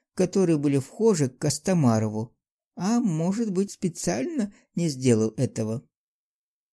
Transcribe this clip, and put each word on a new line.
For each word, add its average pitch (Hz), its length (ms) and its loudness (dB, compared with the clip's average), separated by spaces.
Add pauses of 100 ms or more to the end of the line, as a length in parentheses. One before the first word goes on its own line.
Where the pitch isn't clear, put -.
(140)
которые 180 440 2
были 143 200 2
вхожи 156 520 0
к - 80 -14
Костомарову. 113 1000 0 (400)
А 220 240 0
может 196 520 0
быть, 190 200 -2
специально 202 800 -4 (220)
не 170 140 -2
сделал 120 480 2
этого». 113 460 -4 (880)